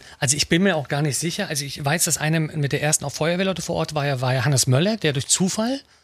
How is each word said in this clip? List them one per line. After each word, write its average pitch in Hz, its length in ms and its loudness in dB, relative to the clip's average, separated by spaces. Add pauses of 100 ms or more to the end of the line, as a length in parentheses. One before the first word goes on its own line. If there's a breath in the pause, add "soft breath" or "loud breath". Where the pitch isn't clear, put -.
(180 loud breath)
also 143 200 0
ich - 100 -2
bin 175 160 2
mir 185 140 2
auch 139 100 -6
gar 143 140 -2
nicht 147 160 0
sicher. 170 320 -4
Also 143 160 -4
ich 139 180 -10
weiß, 151 220 2
dass 156 120 0
einer 156 220 2
mit 151 320 -2
der 143 100 0
ersten 151 220 0
auch 143 80 -6
Feuerwehrleute 175 500 -2
vor - 140 -4
Ort 160 180 -2
war, 143 120 0
ja, 135 160 -2
war 127 120 2
ja 127 120 0
Hannes 135 220 2
Möller, 165 280 4
der 156 160 0
durch 131 160 -4
Zufall, 220 540 0 (220 soft breath)